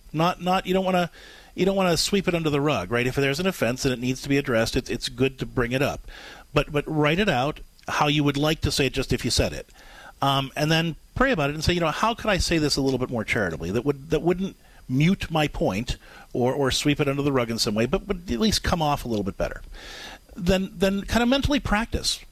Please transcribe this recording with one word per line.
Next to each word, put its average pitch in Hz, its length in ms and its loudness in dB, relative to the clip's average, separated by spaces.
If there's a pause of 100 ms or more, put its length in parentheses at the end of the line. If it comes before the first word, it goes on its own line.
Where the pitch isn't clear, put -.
(140)
Not, 165 260 0
not, 180 260 0
you 180 60 0
don't 190 140 2
wanna, 180 240 2 (440)
you 180 120 0
don't 190 100 2
wanna 180 220 4
sweep - 300 0
it 170 60 2
under 160 140 0
the 143 140 2
rug, 110 280 0
right? 120 160 2
If 131 80 0
there's 139 260 0
an 185 60 -2
offense 127 380 -2
and 131 80 2
it 117 80 -4
needs 127 220 -2
to 139 80 -6
be 139 80 4
addressed, 123 360 2
it's, 127 140 0
it's 120 220 -6
good 131 300 0
to 131 40 -4
bring 117 280 -2
it 135 100 0
up. 95 180 -2 (540)
But, 147 180 0
but 147 140 -2
write 151 320 2
it 208 100 2
out 139 320 0 (280)
how - 180 0
you 147 180 4
would 139 140 2
like 151 240 0
to 151 100 0
say 139 140 2
it 123 80 -2
just 131 180 -2
if 120 100 0
you 120 80 -2
said 101 220 2
it. - 160 -10 (540)
Um, 135 320 2
and 151 160 0
then 165 240 2 (220)
pray 262 160 4
about 147 180 0
it 147 40 -6
and 156 100 -6
say, 180 80 2
you 175 80 0
know, 160 100 2
"How 220 240 0
could 220 160 -2
I 190 60 4
say 165 220 0
this 147 180 2
a 147 40 0
little 135 200 2
bit 127 100 -2
more 113 140 -2
charitably 92 480 -2
that 120 120 0
would, 143 260 -2
that 156 120 0
wouldn't 180 320 0 (340)
mute 151 440 2
my 151 160 2
point 120 480 -2 (360)
or, 123 200 2
or 135 180 0
sweep 147 300 0
it 139 80 0
under 139 140 -2
the 143 100 0
rug 120 180 2
in 113 80 -2
some 107 160 0
way, 113 120 2
but 190 200 -2
would 180 240 -6
at 240 80 0
least 220 240 2
come 175 180 0
off 147 240 0
a 127 40 -6
little 104 160 0
bit 95 120 -4
better?" - 260 -4 (720)
Then, 190 400 0
then 196 260 0
kind 233 220 0
of 240 40 4
mentally 269 300 2
practice - 640 -2 (120)